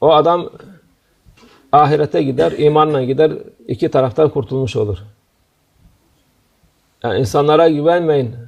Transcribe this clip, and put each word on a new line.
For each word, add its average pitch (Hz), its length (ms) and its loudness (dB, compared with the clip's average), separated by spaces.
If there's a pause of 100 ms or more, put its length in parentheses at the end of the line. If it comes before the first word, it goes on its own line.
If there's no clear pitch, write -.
o 156 120 4
adam 165 360 0 (1200)
ahirete 147 520 2
gider, 143 280 -2
imanla 151 520 0
gider, 139 280 0 (360)
iki - 240 -4
taraftan 139 380 2
kurtulmuş 131 460 -6
olur. 107 220 -4 (2000)
Yani 107 160 -2
insanlara 151 500 2
güvenmeyin, 151 640 0 (120)